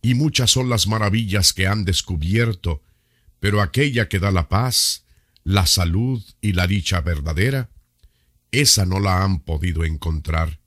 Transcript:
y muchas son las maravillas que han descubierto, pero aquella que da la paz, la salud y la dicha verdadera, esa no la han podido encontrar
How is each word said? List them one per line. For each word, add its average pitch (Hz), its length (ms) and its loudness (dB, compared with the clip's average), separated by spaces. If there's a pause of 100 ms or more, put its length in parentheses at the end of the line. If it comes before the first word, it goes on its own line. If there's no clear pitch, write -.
y 123 120 2
muchas 131 360 2
son 127 180 2
las 107 200 0
maravillas 104 640 2
que 95 160 0
han 104 160 0
descubierto, 92 960 -2 (560)
pero 104 240 0
aquella 120 460 0
que 101 100 -2
da 98 140 0
la 87 160 0
paz, - 560 -2 (400)
la 95 220 2
salud 101 560 0 (180)
y 104 120 0
la 90 140 0
dicha 95 340 -2
verdadera, 85 720 -2 (800)
esa 131 340 2
no 92 140 0
la 95 240 2
han 95 180 0
podido 82 440 -2
encontrar 80 840 -4